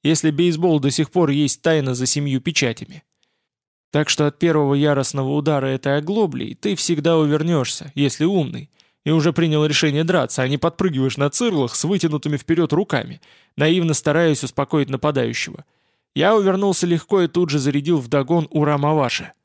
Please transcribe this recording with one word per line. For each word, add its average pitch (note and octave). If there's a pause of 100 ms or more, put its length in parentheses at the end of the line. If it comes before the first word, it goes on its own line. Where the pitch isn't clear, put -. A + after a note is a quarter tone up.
Если D#3
бейсбол E3
до C#3
сих D3
пор E3+
есть C#3+
тайна D3
за B2+
семью C#3
печатями. C3 (920)
Так D3
что D3+
от C#3+
первого D3+
яростного C#3
удара C#3+
этой C3+
оглоблей F3
ты G#3
всегда E3
увернёшься, D3+
если C#3+
умный, E3+ (360)
и D3
уже D#3+
принял D3+
решение D3+
драться, E3
а B2+
не C#3+
подпрыгиваешь D3
на C#3+
цирлах E3
с -
вытянутыми D#3
вперёд E3
руками, - (340)
наивно E3
стараясь D#3
успокоить C#3
нападающего. C3 (500)
Я F#3+
увернулся F#3+
легко F3
и F3
тут F3
же D3
зарядил C#3+
вдогон C#3+
«Ура, D3+
Маваши!». C#3+ (120)